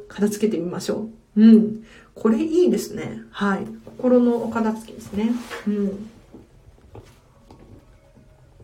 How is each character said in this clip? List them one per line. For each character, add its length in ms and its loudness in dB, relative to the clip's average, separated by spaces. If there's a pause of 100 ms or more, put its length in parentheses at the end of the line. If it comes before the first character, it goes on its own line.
片 200 -2
付 200 -2
け 40 0
て 80 -4
み 100 -4
ま 100 -8
し 120 -6
ょ 180 -6 (260)
う。 60 4
う 40 10
ん。 380 6 (300)
こ 160 -2
れ 80 2
い 300 2
い 40 2
で 60 0
す 160 -8
ね。 380 -10
は 260 -2
い。 80 -6 (200)
心 340 2
の 180 2
お 120 -6
片 240 -2
付 180 -12
け 20 -18
で 80 -16
す 120 -18
ね。 180 0 (360)
う 40 -2
ん。 380 -4 (2500)